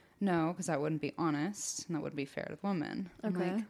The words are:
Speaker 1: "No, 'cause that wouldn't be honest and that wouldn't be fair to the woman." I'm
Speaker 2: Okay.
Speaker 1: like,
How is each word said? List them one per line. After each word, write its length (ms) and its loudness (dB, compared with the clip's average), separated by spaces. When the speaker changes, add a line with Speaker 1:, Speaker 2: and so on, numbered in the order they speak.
Speaker 1:
"No, 340 4
'cause 140 -6
that 140 4
wouldn't 200 2
be 160 -2
honest 720 0
and 80 0
that 60 0
wouldn't 160 -4
be 80 0
fair 200 -4
to 100 -6
the 120 -4
woman." 420 0
I'm 120 2
Speaker 2:
Okay. 180 2
Speaker 1:
like, 160 0